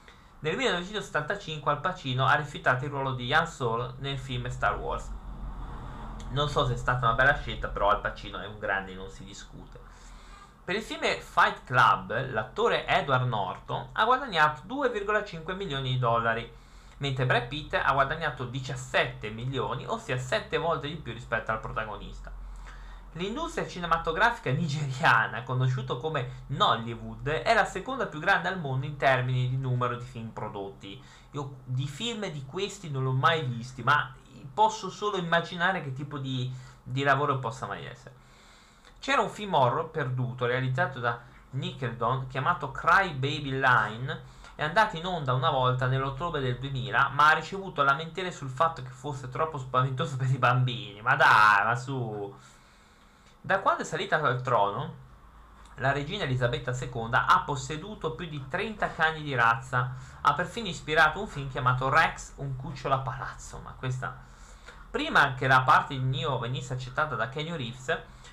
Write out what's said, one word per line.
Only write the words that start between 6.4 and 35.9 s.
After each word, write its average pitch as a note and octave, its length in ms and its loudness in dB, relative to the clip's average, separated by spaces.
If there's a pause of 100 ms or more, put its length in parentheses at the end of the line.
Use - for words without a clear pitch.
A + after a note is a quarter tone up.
so C#3+ 180 2
se B2 80 0
è - 40 -4
stata B2 300 0
una A2+ 80 4
bella C3+ 180 6
scelta, A2 340 -6
però G2+ 220 2
Al G#2 100 4
Pacino - 400 -6
è F#2 60 -8
un G#2 140 -12
grande, G2 340 -2
non F#2+ 160 -12
si - 160 -16
discute. - 560 -16 (840)
Per F3+ 120 -4
il A3 80 -4
film D#4+ 180 -8 (180)
Fight - 460 2
Club, A2+ 680 4
l'attore D#3+ 540 0
Edward C3 420 2
Norton G#2+ 640 -4
ha G#3+ 140 2
guadagnato A3 580 4
due B3+ 260 0
virgola G3+ 360 0
cinque E3+ 300 -8
milioni C#3 340 -4
di B2+ 100 0
dollari, A#2 640 2 (340)
mentre C3+ 280 0
Brad G3+ 220 2
Pitt D3+ 260 -8
ha F3+ 180 2
guadagnato C#3 540 0
diciassette C3 840 -2
milioni, A#2 560 -4
ossia F3 320 -4
sette G#3 400 -2
volte D3 300 0
di D#3 80 -8
più A#2+ 160 -10
rispetto A2+ 400 -4
al A2 80 -2
protagonista. G#2+ 720 -8 (840)
L'industria G#3 540 -4
cinematografica E3+ 840 0
nigeriana, C3+ 920 2
conosciuto C3 540 0
come D3+ 500 -4
Nollywood, A2+ 800 0
è D#3+ 260 2
la G#3 120 6
seconda A3 420 -4
più D3+ 120 -8
grande F3 280 2
al F#3+ 120 -2
mondo C3+ 260 -2
in D3+ 120 -8
termini B2+ 520 4
di C3 80 0
numero B2 380 0
di A#2+ 100 -10
film A2+ 240 -10
prodotti. G2+ 720 -10 (300)
Io C#3 320 -8
di B2+ 240 -2
film A3 400 -4
di D3 180 -8
questi F#3+ 440 -6
non C3+ 140 -2
l'ho C3 80 0
mai D#3 320 4
visti, A#2 400 -6
ma C#3+ 300 2 (400)
posso G#3+ 360 2
solo G#3 280 -2
immaginare E3+ 640 0
che C#3 80 -6